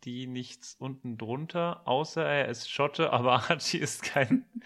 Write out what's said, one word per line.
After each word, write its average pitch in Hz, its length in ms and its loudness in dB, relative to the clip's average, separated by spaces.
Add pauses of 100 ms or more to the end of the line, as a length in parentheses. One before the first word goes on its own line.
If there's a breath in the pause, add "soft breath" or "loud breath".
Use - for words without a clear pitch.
die 127 240 -8
nichts - 500 -10
unten 131 400 -8
drunter, 160 680 -2
außer 151 380 0
er 143 240 2
ist 117 220 -6
Schotte“, 147 420 2
aber 123 200 6
<laughs> 123 180 4
Archie - 280 0
ist - 240 -4
kein 151 420 2 (220 loud breath)